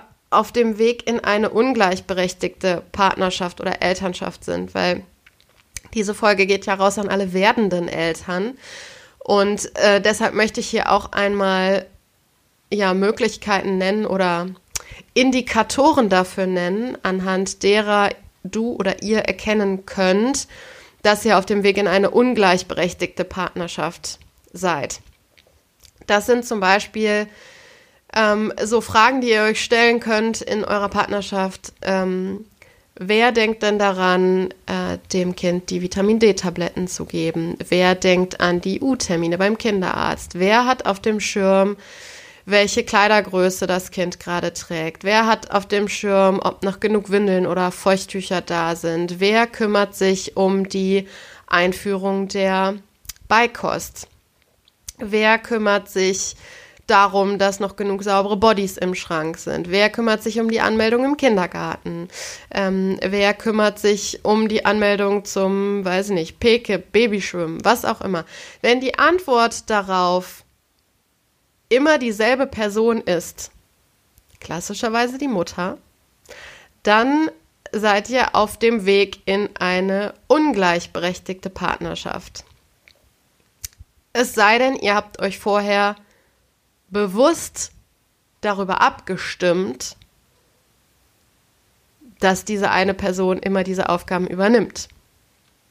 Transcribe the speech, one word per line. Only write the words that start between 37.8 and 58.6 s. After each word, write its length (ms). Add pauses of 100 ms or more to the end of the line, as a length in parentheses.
denkt 440
an 220
die 200
U-Termine 560
beim 200
Kinderarzt? 840
Wer 260
hat 220
auf 120
dem 200
Schirm, 580 (720)
welche 340
Kleidergröße 840
das 240
Kind 280
gerade 340
trägt? 500
Wer 240
hat 240
auf 160
dem 200
Schirm, 560
ob 200
noch 160
genug 320
Windeln 340
oder 260
Feuchttücher 680
da 340
sind? 440
Wer 280
kümmert 480
sich 400
um 320
die 400 (400)
Einführung 800
der 480 (520)
Beikost? 800 (880)
Wer 400
kümmert 520
sich 460 (520)
darum, 500
dass 220
noch 160
genug 280
saubere 320
Bodies 420